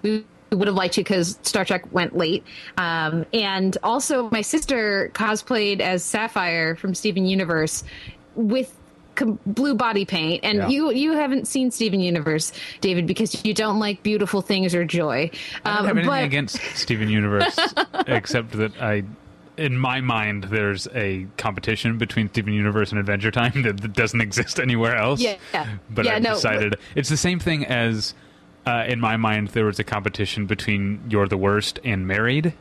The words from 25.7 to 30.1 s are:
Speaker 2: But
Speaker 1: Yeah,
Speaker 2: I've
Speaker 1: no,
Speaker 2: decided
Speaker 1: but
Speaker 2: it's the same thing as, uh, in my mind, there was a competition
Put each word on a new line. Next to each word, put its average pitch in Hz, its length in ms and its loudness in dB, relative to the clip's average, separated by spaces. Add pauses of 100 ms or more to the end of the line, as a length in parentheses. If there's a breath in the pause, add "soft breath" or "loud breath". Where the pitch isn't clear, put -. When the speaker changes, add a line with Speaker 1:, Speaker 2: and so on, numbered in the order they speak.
Speaker 2:
But 113 160 0
Speaker 1:
Yeah, 226 120 2
Speaker 2:
I've 220 40 2
Speaker 1:
no, 226 140 2
Speaker 2:
decided 107 360 2
Speaker 1:
but 101 80 -2 (160 loud breath)
Speaker 2:
it's 139 140 0
the 151 80 2
same 180 220 0
thing 156 260 0
as, 113 480 0 (540 loud breath)
uh, 117 200 0
in 120 120 0
my 113 180 2
mind, 107 300 2
there 110 180 2
was 104 140 0
a 107 40 -2
competition 104 640 -2